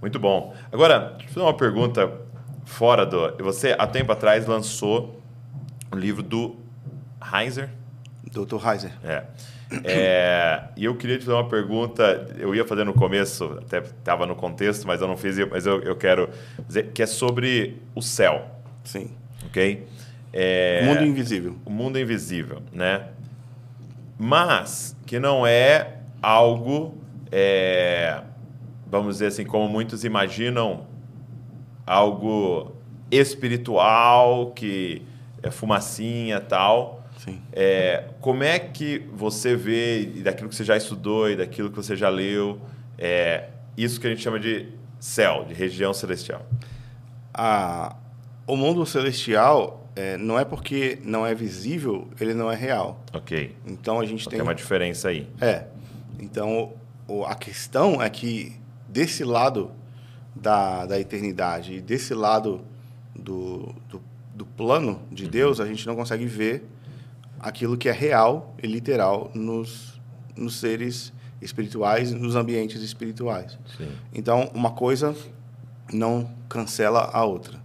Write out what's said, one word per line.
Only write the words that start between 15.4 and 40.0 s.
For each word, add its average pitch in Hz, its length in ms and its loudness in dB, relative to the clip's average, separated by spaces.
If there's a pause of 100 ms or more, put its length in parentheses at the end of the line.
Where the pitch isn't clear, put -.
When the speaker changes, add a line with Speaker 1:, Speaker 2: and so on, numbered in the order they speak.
Speaker 1:
mas 90 180 -2
eu, 98 160 2
eu 87 120 -2
quero 92 340 4 (380)
dizer, 98 240 -2
que - 100 -2
é 113 40 4
sobre 120 760 0 (140)
o - 60 -6
céu. 80 460 2 (360)
Speaker 2:
Sim. - 280 -10 (340)
Speaker 1:
Ok? 98 400 0 (460)
É, 92 520 4
Speaker 2:
O - 40 4
mundo 147 160 6
invisível. 117 520 0 (100)
Speaker 1:
o - 40 -12
mundo 127 300 -2
invisível, 85 600 -4 (100)
né? 92 360 0 (1120)
Mas 135 760 2 (100)
que 120 140 -4
não 135 260 4
é 127 520 6 (240)
algo, 120 760 6 (340)
é, 90 880 4 (680)
vamos 101 280 0
dizer 104 120 0
assim, 101 180 -4
como 107 220 2
muitos 113 360 -2
imaginam, 110 840 0 (1000)
algo 101 880 2 (400)
espiritual, 120 1400 6
que 95 500 -4 (400)
é - 100 -6
fumacinha 110 840 -2
e - 40 -2
tal. 107 600 2 (140)
Speaker 2:
Sim. 92 240 -14 (100)
Speaker 1:
É, 95 540 4 (160)
como 131 220 2
é 165 160 2
que 147 400 -6 (140)
você 107 420 0
vê, 117 460 0